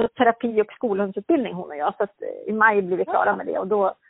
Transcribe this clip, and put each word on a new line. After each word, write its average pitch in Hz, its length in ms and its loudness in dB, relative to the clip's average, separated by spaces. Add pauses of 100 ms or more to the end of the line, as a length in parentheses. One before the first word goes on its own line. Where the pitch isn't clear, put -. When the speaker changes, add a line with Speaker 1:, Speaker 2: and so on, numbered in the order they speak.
Speaker 1:
terapi- 233 540 0
och 208 100 -2
skolhundsutbildning, 202 840 -2
hon 175 160 -8
och 147 60 -12
jag. 151 200 -2
Så - 60 -2
att, - 200 -8
eh, 50 260 -10
i 208 40 -2
maj 208 300 4
blir 180 140 -2
vi 185 80 0
klara 311 220 0
Speaker 2:
Ja. 202 100 0
Speaker 1:
med 180 100 -8
det. 170 120 -4
Och 190 80 -4
då 196 280 0 (160)